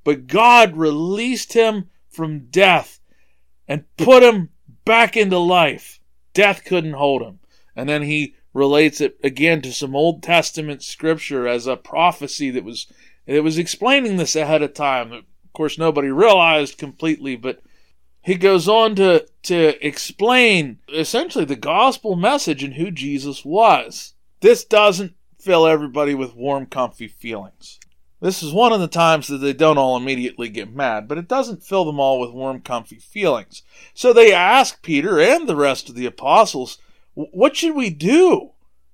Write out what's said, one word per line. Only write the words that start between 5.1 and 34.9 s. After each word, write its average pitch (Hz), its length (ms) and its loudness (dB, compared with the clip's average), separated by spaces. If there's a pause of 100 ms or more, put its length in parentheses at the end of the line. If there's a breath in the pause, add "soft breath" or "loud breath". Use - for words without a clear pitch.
into 190 220 2
life. 170 600 0 (360)
Death 196 320 2
couldn't 160 260 -4
hold 139 300 0
him." 107 160 -18 (360)
And 131 140 -8
then 147 140 -2
he 147 320 -6 (180)
relates 143 480 0
it 139 240 -4
again 147 380 0
to 127 100 -12
some 135 240 -8
Old 160 260 -2
Testament 156 600 -4
scripture 147 680 -6
as 120 180 -4
a 131 100 -4
prophecy 147 720 -2
that 123 140 -6
was, 117 220 -14 (400 soft breath)
that 147 160 0
was 160 140 -2
explaining 214 640 -2
this 156 180 -2
ahead 156 240 0
of 139 140 -6
time. 127 380 -4
Of 117 120 -20 (300)
course, 156 240 -6
nobody 143 300 0
realized 165 680 4
completely, 139 600 -6
but 123 260 -10 (580)
he 190 160 -2
goes 180 320 2
on 220 280 2
to, 185 300 4 (180)
to 160 400 0
explain 196 960 0 (160)
essentially 202 500 -4
the 135 120 -4
gospel 202 580 0
message 175 480 -2
and 139 120 -10
who 156 160 -6
Jesus 139 540 -8
was. 151 680 0 (280)
This 226 240 4
doesn't 202 500 2 (260)
fill 165 260 2
everybody 147 480 0
with 127 220 -8
warm, 135 300 -6
comfy 117 420 -8
feelings. - 720 -16 (400)
This 185 200 -4
is 151 120 -10
one 226 200 0
of 214 60 -2
the 175 80 -4
times 160 400 -2
that 139 120 -10
they 139 140 -4
don't 151 260 2
all 131 180 0
immediately 123 520 -8
get 107 240 -14
mad, 117 360 -6
but 151 100 -8
it 175 80 -12
doesn't 240 380 -6
fill 190 200 -2
them 147 140 -6
all 135 220 0
with 120 100 -8
warm, 131 300 -10
comfy 117 400 -12
feelings. 147 640 -4 (300 soft breath)
So 247 200 2
they 226 200 8
ask 202 520 2
Peter 160 340 -2